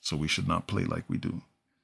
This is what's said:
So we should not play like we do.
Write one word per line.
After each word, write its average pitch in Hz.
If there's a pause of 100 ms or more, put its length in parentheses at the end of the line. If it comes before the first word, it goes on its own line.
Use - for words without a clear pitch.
So -
we 76
should -
not 85
play -
like -
we 80
do. - (420)